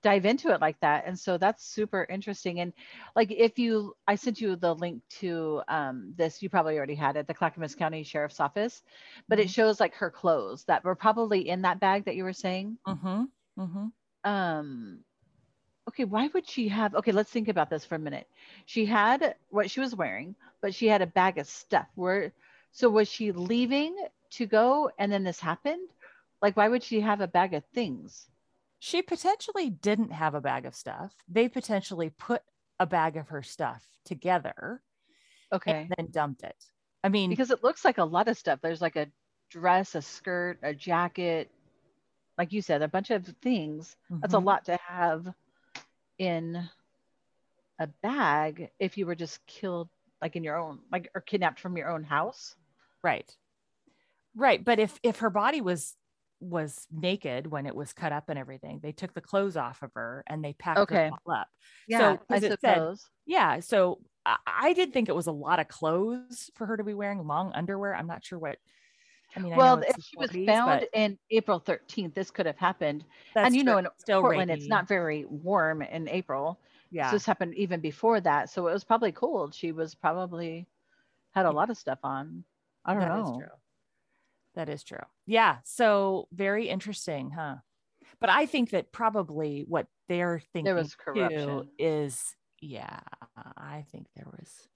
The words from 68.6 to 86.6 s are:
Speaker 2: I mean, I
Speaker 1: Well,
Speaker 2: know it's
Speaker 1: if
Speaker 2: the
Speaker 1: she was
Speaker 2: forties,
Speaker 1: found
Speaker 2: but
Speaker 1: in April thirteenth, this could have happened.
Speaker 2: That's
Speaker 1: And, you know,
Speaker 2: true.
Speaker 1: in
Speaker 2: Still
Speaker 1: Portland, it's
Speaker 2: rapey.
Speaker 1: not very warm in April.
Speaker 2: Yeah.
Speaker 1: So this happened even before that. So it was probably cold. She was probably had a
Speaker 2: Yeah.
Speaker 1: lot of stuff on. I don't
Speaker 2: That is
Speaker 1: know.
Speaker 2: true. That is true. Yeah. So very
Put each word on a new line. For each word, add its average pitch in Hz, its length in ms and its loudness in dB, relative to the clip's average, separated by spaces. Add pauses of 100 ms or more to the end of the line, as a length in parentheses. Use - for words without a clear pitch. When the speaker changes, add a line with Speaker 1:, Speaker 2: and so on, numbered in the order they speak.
Speaker 2:
I 196 40 -10
mean, 175 120 -6
I 165 40 4
Speaker 1:
Well, 254 200 10
Speaker 2:
know 233 60 -2
it's - 80 0
Speaker 1:
if - 60 0
Speaker 2:
the 165 60 -16
Speaker 1:
she - 140 -20
was 262 140 -2
Speaker 2:
forties, 185 160 -2
Speaker 1:
found 233 340 6
Speaker 2:
but 466 120 -4
Speaker 1:
in 208 260 0 (120)
April 214 280 2
thirteenth, 175 560 -4
this 190 160 -4
could 180 160 -2
have 147 120 -4
happened. 156 460 0 (300)
Speaker 2:
That's 214 120 6
Speaker 1:
And, 247 100 8
you 277 80 4
know, 247 100 6
Speaker 2:
true. 196 40 6
Speaker 1:
in 180 100 0 (100)
Speaker 2:
Still 196 220 4
Speaker 1:
Portland, 185 300 4
it's 147 140 -2
Speaker 2:
rapey. 147 40 -8
Speaker 1:
not 196 200 2
very 156 360 0
warm 160 580 0
in 160 260 -8
April. 156 500 -4 (320)
Speaker 2:
Yeah. 175 200 -2
Speaker 1:
So 208 60 2
this 202 100 0
happened 180 280 0
even 180 260 -2
before 202 400 2
that. 147 300 2
So 175 180 -2
it 160 40 0
was 196 120 -4
probably 226 280 2
cold. 202 420 -2
She 165 180 -6
was 160 220 -6
probably 170 720 -4 (640)
had 190 140 4
a - 20 6
Speaker 2:
Yeah. 151 60 4
Speaker 1:
lot 190 160 2
of 220 80 -4
stuff 131 260 -6
on. 151 400 -8 (400)
I 180 100 -2
don't 208 80 0
Speaker 2:
That 175 180 0
is 202 100 -4
Speaker 1:
know. 120 80 -6
Speaker 2:
true. - 100 -14 (1080)
That 160 140 -8
is 151 160 -10
true. - 180 -14 (240)
Yeah. 220 380 4
So 202 680 2
very 196 380 -2